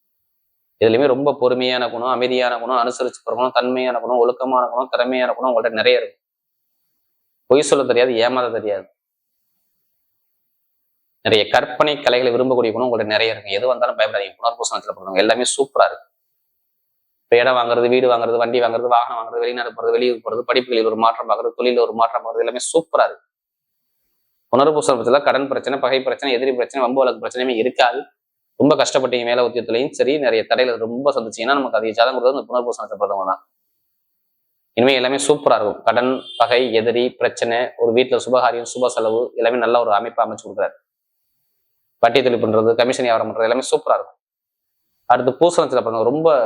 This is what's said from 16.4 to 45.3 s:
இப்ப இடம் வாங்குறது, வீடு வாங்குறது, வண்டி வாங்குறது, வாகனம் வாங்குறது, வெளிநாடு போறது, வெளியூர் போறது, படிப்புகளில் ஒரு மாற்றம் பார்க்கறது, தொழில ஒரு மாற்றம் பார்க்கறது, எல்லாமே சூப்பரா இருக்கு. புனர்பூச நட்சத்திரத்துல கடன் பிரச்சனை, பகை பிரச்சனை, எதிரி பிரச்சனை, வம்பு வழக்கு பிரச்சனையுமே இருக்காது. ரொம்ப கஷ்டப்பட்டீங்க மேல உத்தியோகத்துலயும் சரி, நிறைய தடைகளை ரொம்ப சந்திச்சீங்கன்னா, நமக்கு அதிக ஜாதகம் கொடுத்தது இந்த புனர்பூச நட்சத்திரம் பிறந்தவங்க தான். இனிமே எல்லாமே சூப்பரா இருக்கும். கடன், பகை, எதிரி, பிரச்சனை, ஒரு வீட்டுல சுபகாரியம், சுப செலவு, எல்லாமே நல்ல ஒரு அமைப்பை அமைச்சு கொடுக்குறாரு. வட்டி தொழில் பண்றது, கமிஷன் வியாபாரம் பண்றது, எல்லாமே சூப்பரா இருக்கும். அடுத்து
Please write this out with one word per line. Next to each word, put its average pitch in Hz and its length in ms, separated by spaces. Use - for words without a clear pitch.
இப்ப 120 180
இடம் 127 160
வாங்குறது, 120 340
வீடு 127 180
வாங்குறது, 117 320
வண்டி 117 220
வாங்குறது, 117 300
வாகனம் 120 240
வாங்குறது, 117 260
வெளிநாடு 120 320
போறது, 117 180
வெளியூர் 120 300
போறது, 113 240
படிப்புகளில் 120 420
ஒரு 110 140
மாற்றம் 117 240
பார்க்கறது, 117 320
தொழில 123 260
ஒரு 110 140
மாற்றம் 117 240
பார்க்கறது, 113 200
எல்லாமே 120 260
சூப்பரா 151 380
இருக்கு. - 160
புனர்பூச 147 340
நட்சத்திரத்துல 123 400
கடன் 131 240
பிரச்சனை, 127 340
பகை 131 200
பிரச்சனை, 131 320
எதிரி 131 220
பிரச்சனை, 131 260
வம்பு 131 160
வழக்கு 120 220
பிரச்சனையுமே 127 400
இருக்காது. 127 360
ரொம்ப 147 160
கஷ்டப்பட்டீங்க 127 480
மேல 120 240
உத்தியோகத்துலயும் 120 420
சரி, 131 280
நிறைய 113 280
தடைகளை 117 340
ரொம்ப 120 320
சந்திச்சீங்கன்னா, 117 480
நமக்கு 117 180
அதிக 110 160
ஜாதகம் 127 260
கொடுத்தது 127 180
இந்த 113 100
புனர்பூச 123 180
நட்சத்திரம் 107 340
பிறந்தவங்க 98 260
தான். 95 160
இனிமே 127 220
எல்லாமே 127 200
சூப்பரா 143 400
இருக்கும். 107 280
கடன், 120 380
பகை, 120 360
எதிரி, 117 380
பிரச்சனை, 117 460
ஒரு 117 160
வீட்டுல 123 320
சுபகாரியம், 120 400
சுப 127 220
செலவு, 113 480
எல்லாமே 117 220
நல்ல 120 220
ஒரு 113 140
அமைப்பை 113 320
அமைச்சு 107 200
கொடுக்குறாரு. 101 300
வட்டி 117 240
தொழில் 120 200
பண்றது, 110 320
கமிஷன் 123 300
வியாபாரம் 113 240
பண்றது, 110 120
எல்லாமே 120 200
சூப்பரா 143 320
இருக்கும். 101 220
அடுத்து 127 320